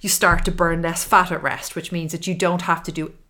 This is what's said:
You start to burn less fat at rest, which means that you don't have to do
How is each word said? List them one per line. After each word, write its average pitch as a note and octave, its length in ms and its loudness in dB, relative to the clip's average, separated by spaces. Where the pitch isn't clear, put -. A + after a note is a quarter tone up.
You G#3 80 -2
start F3 360 4
to F3+ 60 2
burn E3+ 300 0
less E3+ 220 -2
fat F3+ 280 4
at D#3+ 120 -4
rest, - 320 -4
which F3 160 -8
means E3 200 -4
that E3 140 -8
you F#3 80 -2
don't F3 300 0
have E3+ 200 0
to D#3+ 80 -8
do D#3+ 220 -8